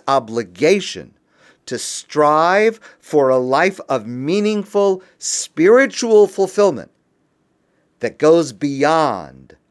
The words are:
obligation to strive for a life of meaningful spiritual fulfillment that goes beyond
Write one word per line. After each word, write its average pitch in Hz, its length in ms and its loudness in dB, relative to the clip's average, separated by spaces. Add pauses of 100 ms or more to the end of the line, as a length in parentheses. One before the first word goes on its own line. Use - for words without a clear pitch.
obligation 117 1040 -2 (520)
to 123 120 -8
strive 165 1000 0 (180)
for 143 300 0
a 131 100 2
life 143 400 0 (120)
of 117 180 -4
meaningful 196 960 -2 (160)
spiritual 214 1040 2
fulfillment 190 640 -2 (1120)
that - 180 -8
goes 156 360 2
beyond 135 1040 -4 (140)